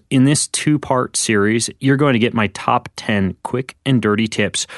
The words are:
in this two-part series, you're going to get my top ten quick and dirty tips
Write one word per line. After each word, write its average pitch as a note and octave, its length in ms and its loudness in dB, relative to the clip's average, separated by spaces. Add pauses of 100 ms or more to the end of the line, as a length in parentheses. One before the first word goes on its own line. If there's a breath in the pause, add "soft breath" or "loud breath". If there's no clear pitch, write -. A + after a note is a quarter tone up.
in C3 160 4
this D3 220 2
two-part C#3+ 680 -2
series, A2 540 0 (100)
you're C3+ 160 2
going C#3 180 2
to A2+ 60 4
get A2 140 2
my A2+ 140 0
top - 500 -2
ten G2 460 -2
quick - 420 -8
and C3 160 2
dirty G#2+ 260 0
tips G#2 380 -4 (120 loud breath)